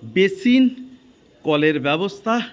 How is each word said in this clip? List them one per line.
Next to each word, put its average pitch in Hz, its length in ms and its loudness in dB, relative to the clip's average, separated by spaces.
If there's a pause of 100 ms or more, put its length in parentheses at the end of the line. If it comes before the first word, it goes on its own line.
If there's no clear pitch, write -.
বেসিন, 196 640 2 (720)
কলের 151 360 0
ব্যবস্থা 190 640 -4 (120)